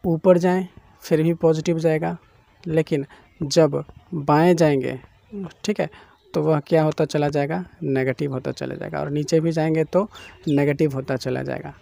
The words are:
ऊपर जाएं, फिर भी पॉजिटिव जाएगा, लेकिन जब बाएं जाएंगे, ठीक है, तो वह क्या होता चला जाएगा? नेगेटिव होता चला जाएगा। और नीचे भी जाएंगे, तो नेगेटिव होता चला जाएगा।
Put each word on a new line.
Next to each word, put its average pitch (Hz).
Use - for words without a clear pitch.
ऊपर 175
जाएं, 180
फिर 156
भी 170
पॉजिटिव 160
जाएगा, 165
लेकिन 156
जब 147
बाएं 156
जाएंगे, 135
ठीक 208
है, 156
तो 156
वह 156
क्या 160
होता 156
चला 147
जाएगा? 151
नेगेटिव 135
होता 131
चला 135
जाएगा। 151
और 147
नीचे 151
भी 165
जाएंगे, 160
तो 185
नेगेटिव 143
होता 135
चला 131
जाएगा। 135